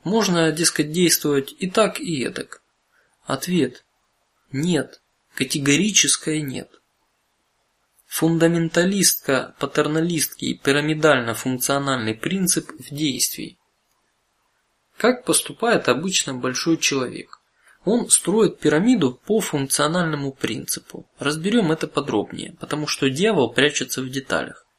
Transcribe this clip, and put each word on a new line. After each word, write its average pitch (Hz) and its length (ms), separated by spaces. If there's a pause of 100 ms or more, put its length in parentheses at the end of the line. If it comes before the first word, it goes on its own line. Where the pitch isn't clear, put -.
Можно, 175 480
дескать, 156 400
действовать 151 680
и 185 100
так, 202 300
и 160 240
эдак". - 380 (640)
Ответ: 143 600 (640)
нет, 147 520 (340)
категорическое 151 1040
нет. - 400 (1300)
Фундаменталистско-патерналистский 165 2500
пирамидально-функциональный 135 1600
принцип 180 580
в - 200
действии. - 680 (1400)
Как 247 240
поступает - 640
обычно 143 460
большой 127 420
человек? - 640 (460)
Он 240 240
строит - 500
пирамиду 156 540
по 214 260
функциональному 147 880
принципу. - 800 (100)
Разберём 160 540
это 156 160
подробнее, 123 720
потому 151 260
что - 220
дьявол 151 420
прячется 131 520
в 131 80
деталях. 113 560 (120)